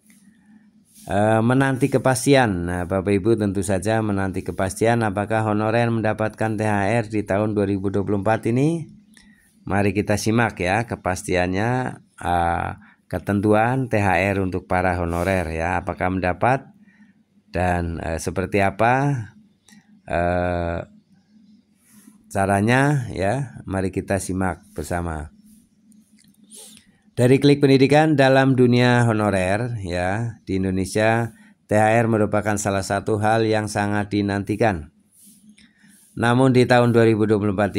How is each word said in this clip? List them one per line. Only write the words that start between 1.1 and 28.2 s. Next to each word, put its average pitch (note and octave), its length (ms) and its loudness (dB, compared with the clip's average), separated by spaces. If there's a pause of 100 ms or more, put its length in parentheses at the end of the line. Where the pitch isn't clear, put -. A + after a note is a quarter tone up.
menanti C3 480 2
kepastian. C3 800 2
Nah, F2 240 -4
Bapak G2 240 0
Ibu G#2 240 2
tentu G2+ 240 -2
saja G2+ 400 -2
menanti G2 400 -4
kepastian G#2 640 0
apakah G#2 400 -2
honorer A2 480 0
mendapatkan A2 640 -2
T G#2+ 80 -2
H G#2+ 80 0 (160)
R A2+ 160 0
di G#2+ 160 -4
tahun G#2 320 -2
dua G2+ 160 0
ribu G2 240 -2
dua G2+ 80 0
puluh G2 240 -4
empat A2 240 0
ini. D#3 400 -2 (800)
Mari G2 240 0
kita G2+ 240 -2
simak A2 400 0
ya F#2+ 320 -2
kepastiannya, F#2+ 1120 -4
eh, F2 680 -2 (360)
ketentuan G#2+ 800 0
T A2 160 0
H G2+ 80 2 (240)
R G2 80 -2
untuk F#2 240 -4
para F2+ 320 0
honorer F2 560 -2
ya. E2+ 320 -4
Apakah F2+ 240 -4
mendapat F#2+ 640 -2 (800)
dan, E2+ 480 -2
eh, D#2+ 160 -6
seperti F#2+ 480 -2
apa, A#2+ 640 -2 (800)
eh, F2 800 -2 (1400)
caranya G#2+ 800 0
ya. A#2 560 -4
Mari F#2+ 240 -4
kita G2 240 -4
simak F#2 560 -4
bersama. D#2+ 560 -6 (1900)
Dari B2 240 4
Klik C#3+ 240 4
Pendidikan, C#3 560 4
dalam C3+ 400 4